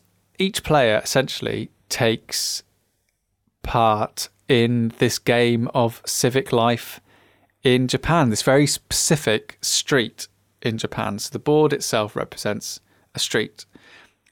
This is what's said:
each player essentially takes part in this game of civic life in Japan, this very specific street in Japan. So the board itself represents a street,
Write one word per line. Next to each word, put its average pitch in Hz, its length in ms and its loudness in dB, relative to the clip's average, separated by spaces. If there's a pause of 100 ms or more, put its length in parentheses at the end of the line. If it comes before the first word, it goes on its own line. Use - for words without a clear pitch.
(380)
each 196 240 -2
player 123 400 2
essentially 113 680 -4 (180)
takes - 760 -2 (1000)
part 110 680 0 (200)
in 117 500 2
this 120 200 0
game 120 560 2
of 117 320 0
civic 135 460 0
life 117 480 0 (600)
in 127 260 4
Japan, 147 420 2
this 104 120 -2
very 143 240 4
specific - 920 -2
street - 680 -2 (340)
in 113 160 -2
Japan. 107 400 -6
So - 140 -10
the 117 80 -8
board 151 320 4
itself 110 420 -2
represents - 680 -6 (340)
a - 40 -8
street, - 480 -4 (640)